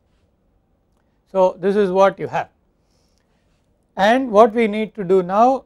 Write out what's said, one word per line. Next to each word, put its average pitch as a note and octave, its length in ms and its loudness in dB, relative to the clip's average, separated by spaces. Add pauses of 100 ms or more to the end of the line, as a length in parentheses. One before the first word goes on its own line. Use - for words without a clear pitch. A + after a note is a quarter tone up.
(1300)
So, F#3 260 0
this F#3+ 160 -2
is G3+ 160 0
what F#3+ 280 0
you D3+ 100 -10
have. C#3+ 220 -8 (1500)
And A#3 340 0
what G#3+ 220 6
we A3+ 160 0
need G#3+ 280 -6
to G#3 80 -10
do F#3 180 2
now A3 440 0